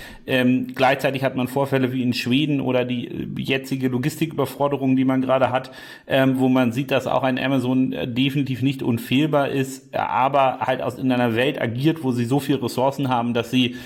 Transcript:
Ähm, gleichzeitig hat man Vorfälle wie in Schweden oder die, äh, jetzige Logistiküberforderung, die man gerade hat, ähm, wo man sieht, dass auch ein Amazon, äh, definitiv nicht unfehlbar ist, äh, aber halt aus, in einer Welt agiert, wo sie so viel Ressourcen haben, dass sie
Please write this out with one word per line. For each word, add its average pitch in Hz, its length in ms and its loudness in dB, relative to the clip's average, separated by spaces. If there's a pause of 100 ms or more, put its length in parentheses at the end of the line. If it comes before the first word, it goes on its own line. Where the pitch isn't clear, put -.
(300)
Ähm, 127 460 2
gleichzeitig 131 480 2
hat 131 140 -2
man 123 100 -2
Vorfälle 131 460 0
wie 131 100 0
in 120 100 2
Schweden 139 460 0
oder 127 240 0
die, 123 240 -4
äh, - 200 -8 (100)
jetzige 135 500 -2
Logistiküberforderung, 135 1120 0
die 131 80 2
man 131 160 2
gerade 127 300 2
hat, 131 200 -4 (340)
ähm, 135 320 2
wo 127 120 4
man 127 240 2
sieht, 135 180 -2
dass 135 160 0
auch 131 160 0
ein 127 160 0
Amazon, 131 540 0
äh, 80 160 -4
definitiv 131 520 -2
nicht 135 220 0
unfehlbar 139 640 2
ist, - 460 -4
äh, - 60 -2
aber 131 600 2
halt 131 220 -2
aus, 117 160 -4
in 131 160 0
einer 123 220 2
Welt 139 260 0
agiert, 131 420 0
wo 131 80 0
sie 120 140 0
so 135 160 2
viel 143 160 0
Ressourcen 127 500 0
haben, 120 260 0
dass 113 180 -2
sie 123 240 2 (100)